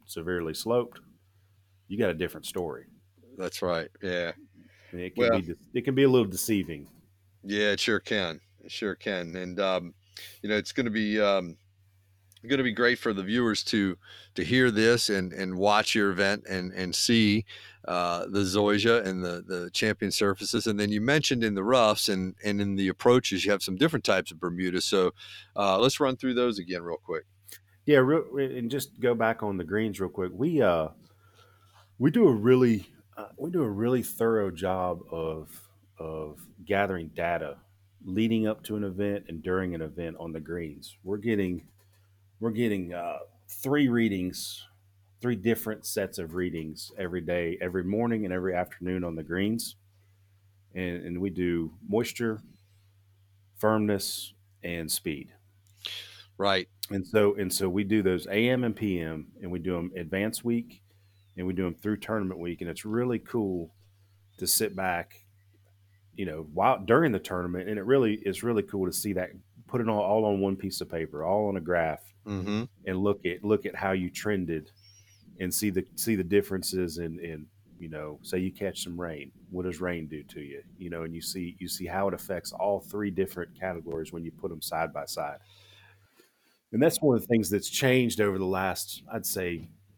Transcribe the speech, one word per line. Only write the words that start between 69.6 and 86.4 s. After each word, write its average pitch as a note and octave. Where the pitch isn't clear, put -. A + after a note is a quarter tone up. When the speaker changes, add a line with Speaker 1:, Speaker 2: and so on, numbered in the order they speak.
Speaker 1:
put B2
it A2+
all, G#2+
all G#2+
on G2+
one G2
piece F#2+
of D#2+
paper, D#2+
all G#2
on G2
a E2+
graph, D#2+
Speaker 2:
Mm-hmm. G#2
Speaker 1:
and F#2
look G2
at, F2+
look G#2
at F#2+
how G2
you F2+
trended, E2+
and F2+
see G#2
the, F#2
see A2+
the F#2
differences F#2
in, E2+
in, D#2+
you E2+
know, D2+
say -
you F#2
catch F#2
some F2
rain, D2+
what F2+
does F2
rain F2
do D2
to -
you? C#2+
You F2+
know, E2+
and E2
you E2
see, F2
you F2+
see F2
how F#2+
it F#2
affects F2
all G2
three G#2
different F2+
categories E2
when E2
you E2
put E2
'em D#2
side D#2+
by C#2+
side. D2